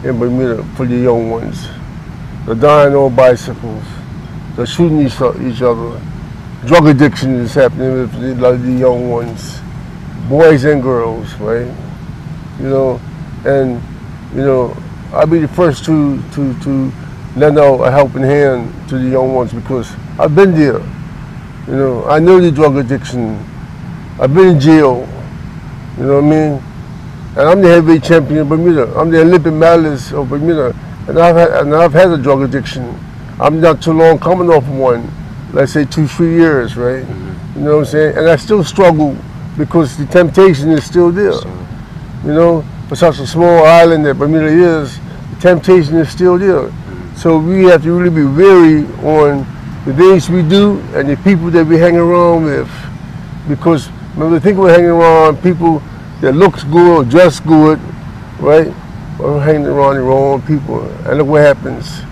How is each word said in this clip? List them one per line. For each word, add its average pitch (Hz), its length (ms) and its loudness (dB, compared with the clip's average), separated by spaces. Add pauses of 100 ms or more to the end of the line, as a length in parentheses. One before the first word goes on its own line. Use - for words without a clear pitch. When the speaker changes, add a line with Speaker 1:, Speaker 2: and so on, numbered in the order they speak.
Speaker 1:
in 131 140 -4
Bermuda 123 460 -2 (120)
for 131 120 -6
the 123 100 -2
young 117 320 0
ones. 113 400 -8 (760)
They're 113 80 -2
dying 143 400 4
on 135 200 2
bicycles. 117 680 0 (760)
They're 120 60 -2
shooting 156 340 0
each 135 220 -2
o-, 123 180 -2
each 123 220 -6
other. 117 400 -4 (680)
Drug 151 200 4
addiction 135 480 2
is 120 180 -4
happening 131 400 0
with 127 220 -6
a 123 200 -6
lot 123 200 2
of 123 80 -6
the 127 100 -2
young 123 360 0
ones, 117 520 -8 (680)
boys 147 380 4
and 147 180 0
girls, 113 520 -4
right? 117 360 -6 (880)
You 135 80 -6
know, 131 340 -2 (440)
and, 131 360 0 (540)
you 123 60 -4
know, 131 340 0 (380)
I'll 156 140 0
be 165 120 2
the 151 80 -2
first 165 380 -2
to, 147 360 0 (120)
to, 139 260 -6
to 135 320 -4 (460)
lend 147 200 2
out 139 260 4
a 127 60 2
helping 135 340 0
hand 135 500 0 (160)
to 131 80 -6
the 127 100 -4
young 131 260 -2
ones 123 200 -2
because 117 420 -8 (240)
I've 156 160 0
been 190 160 4
there. 151 300 2 (880)
You 135 80 -6
know, 131 320 -2
I 151 100 2
know 180 220 6
the 175 100 2
drug 147 240 2
addiction. 120 680 -4 (800)
I've 131 140 0
been 185 220 6
in 147 40 2
jail. 135 480 4 (880)
You 131 60 -8
know 139 120 0
what 143 100 2
I 151 100 4
mean? 151 280 -2 (760)
And 139 100 2
I'm 185 140 4
the 180 80 6
heavyweight 165 340 4
champion 156 360 2
of 147 100 -2
Bermuda. 156 500 0
I'm 160 100 0
the 165 120 4
Olympic 165 320 4
medalist 156 580 2
of 143 160 -4
Bermuda. 143 480 -2 (320)
And 147 100 -2
I've 170 200 6
had, 170 140 6
and 147 220 0
I've 160 200 4
had 180 160 6
a 165 80 0
drug 135 240 0
addiction. 127 580 -6 (420)
I'm 156 200 2
not 160 200 2
too 165 120 0
long 160 260 4
coming 180 300 0
off 147 180 4
one, 131 420 -2 (440)
let's 139 180 0
say 147 140 0
two, 147 240 -2
three 165 240 -2
years, 143 420 2
right? 123 300 -4
Speaker 2:
Mm-hmm. - 540 -12
Speaker 1:
You 143 60 -4
know 151 120 4
what - 20 4
I'm 147 60 -2
saying? 151 320 0
And 160 120 2
I 165 60 4
still 190 300 0
struggle 156 500 2 (420)
because 151 380 0
the 147 120 -6
temptation 165 640 4
is 151 120 0
still 175 260 2
there. 190 220 0
Speaker 2:
Sure. - 360 -8 (580)
Speaker 1:
You 147 80 -2
know, 165 320 2 (240)
for 143 80 -8
such 160 220 2
a 139 60 -8
small 165 380 4
island 165 440 6
that 139 80 0
Bermuda 156 320 0
is, 160 520 2 (340)
the - 60 -16
temptation 175 560 2
is 165 140 0
still 180 280 2
there. 180 300 0
Speaker 2:
Mm-hmm. - 480 -14
Speaker 1:
So 165 240 2
we 185 240 0
have 175 200 6
to 170 140 0
really 180 160 0
be 156 120 2
wary 160 580 6 (240)
on 143 400 2 (380)
the 139 80 -4
things 180 360 4
we 180 120 0
do 196 400 2 (120)
and 139 140 -2
the 143 160 0
people 175 280 2
that 165 140 4
we 160 120 2
hang 170 180 4
around 170 480 2
with. 135 260 -4 (800)
Because 147 400 -2 (300)
when 160 140 -2
we 170 100 2
think 196 160 2
we're 185 160 4
hanging 175 160 6
around 160 520 4
people 165 400 0 (380)
that 131 140 0
looks 165 320 2
good 170 320 6
or 127 120 0
dress 165 300 4
good, 156 400 4 (600)
right? 151 260 4 (500)
We're 147 220 -4
hanging 147 280 0
around 139 280 2
the 135 60 -4
wrong 135 400 0
people. 139 400 -4 (260)
And 139 120 -2
look 143 80 0
what 147 140 2
happens. 135 600 -2 (100)